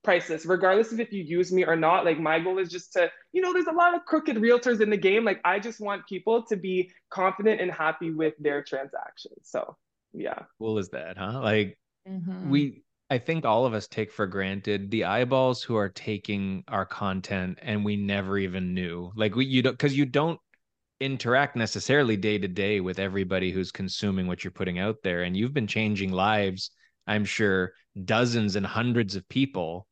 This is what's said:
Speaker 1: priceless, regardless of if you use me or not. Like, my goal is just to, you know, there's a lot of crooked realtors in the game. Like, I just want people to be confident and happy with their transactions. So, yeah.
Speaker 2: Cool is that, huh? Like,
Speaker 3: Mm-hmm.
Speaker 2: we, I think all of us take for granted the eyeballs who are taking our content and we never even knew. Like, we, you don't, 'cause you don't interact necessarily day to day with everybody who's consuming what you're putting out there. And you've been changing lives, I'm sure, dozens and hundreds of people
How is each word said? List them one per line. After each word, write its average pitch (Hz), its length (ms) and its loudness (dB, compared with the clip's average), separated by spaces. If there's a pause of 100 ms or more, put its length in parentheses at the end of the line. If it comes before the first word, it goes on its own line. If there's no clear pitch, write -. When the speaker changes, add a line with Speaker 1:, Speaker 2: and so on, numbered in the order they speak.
Speaker 1:
priceless, 165 440 0
regardless 190 460 4
of 226 80 -4
if 220 120 -4
you 196 100 -6
use 175 300 0
me 185 120 4
or 165 120 4
not. 165 280 4
Like, 160 140 2
my 160 200 2
goal 185 200 0
is 180 120 -2
just 175 240 -12
to, 175 160 4 (220)
you 370 100 2
know, 359 100 0
there's 349 140 2
a 330 60 -2
lot 349 220 4
of 339 120 -4
crooked 311 300 0
realtors 240 440 4
in 214 100 4
the 208 60 2
game. 196 280 4
Like, 202 200 0
I 185 140 2
just 220 220 -8
want 202 260 -6
people 202 380 0
to 214 120 -2
be 185 340 -2 (200)
confident 202 500 2
and 180 100 -2
happy 160 400 -2
with 156 280 0
their 143 240 -2
transactions. - 800 -10
So, - 340 -8 (360)
yeah. - 260 -6 (200)
Speaker 2:
Cool 110 200 -2
is 95 120 -4
that, 85 280 -10
huh? 107 240 -6
Like, 107 360 2 (300)
Speaker 3:
Mm-hmm. 185 420 -6
Speaker 2:
we, 139 320 2 (280)
I 127 80 2
think 160 260 -2
all 117 220 4
of 113 80 0
us 101 120 -4
take - 240 -4
for 104 160 -2
granted 98 640 -4
the 107 140 0
eyeballs 123 580 2
who 117 140 -2
are 101 140 0
taking 98 760 -4
our 98 200 -4
content 92 720 -4
and 104 240 -4
we 104 120 -2
never 101 420 -2
even 92 340 -2
knew. 87 420 -6
Like, 107 220 0
we, 131 80 2
you 131 160 2
don't, 123 180 0
'cause 143 140 2
you 139 140 2
don't 143 340 0 (580)
interact 135 580 0
necessarily 117 600 2
day 104 220 0
to 95 100 -2
day 98 320 0
with 92 180 -4
everybody 95 520 0
who's 92 200 -2
consuming 95 560 -2
what 90 160 -4
you're 92 80 -8
putting 90 280 -4
out 107 240 -2
there. 90 220 0
And 90 120 -2
you've 120 160 0
been 127 140 -2
changing 104 440 -2
lives, 98 600 0 (360)
I'm 104 200 0
sure, 95 480 0 (280)
dozens 110 540 2
and 98 80 0
hundreds 113 500 0
of 92 140 -10
people 95 640 -4